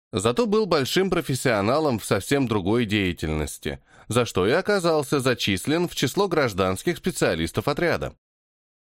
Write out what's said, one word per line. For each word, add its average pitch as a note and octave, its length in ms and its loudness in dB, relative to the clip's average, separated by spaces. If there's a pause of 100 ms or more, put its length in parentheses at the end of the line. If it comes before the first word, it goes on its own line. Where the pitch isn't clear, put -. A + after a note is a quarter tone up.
(120)
Зато A#2 340 0
был G#3+ 180 2
большим F3 460 0
профессионалом C3+ 880 0
в - 80 -8
совсем B2+ 420 0
другой G#2+ 380 0
деятельности — D#2 920 -2 (280)
за A#2 160 2
что F#2+ 220 0
и A2+ 60 4
оказался E3 680 2
зачислен B2+ 680 0
в - 80 -8
число F3+ 340 0
гражданских A#2+ 680 0
специалистов G#2 720 0
отряда. C#3+ 460 -2 (840)